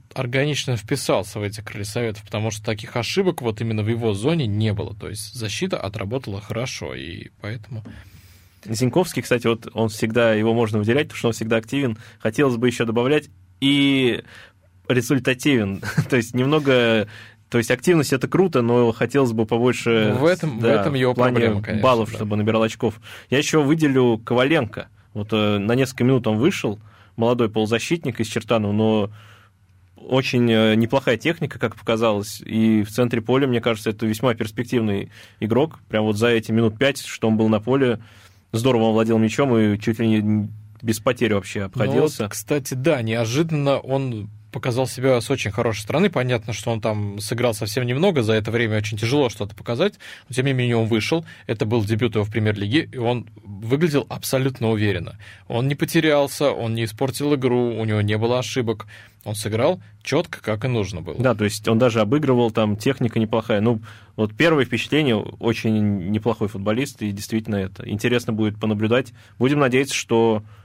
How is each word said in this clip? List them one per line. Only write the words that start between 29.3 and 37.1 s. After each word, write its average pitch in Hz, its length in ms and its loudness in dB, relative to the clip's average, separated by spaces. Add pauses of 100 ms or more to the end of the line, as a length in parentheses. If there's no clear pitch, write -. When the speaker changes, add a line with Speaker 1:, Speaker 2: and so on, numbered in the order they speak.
Speaker 2:
очень, 123 540 0
э, 110 240 4
неплохая 117 420 2
техника, 156 420 -4
как 113 180 -4
показалось, 110 680 -2
и 110 380 2
в 104 80 -6
центре 120 320 0
поля, 131 240 2
мне 123 140 0
кажется, 113 300 -2
это 107 160 -4
весьма 110 280 0
перспективный 110 760 -4 (300)
игрок. 120 380 0 (100)
Прям 110 160 0
вот 107 140 0
за 117 100 4
эти 113 220 2
минут 110 260 2
пять, 135 240 0
что - 280 -4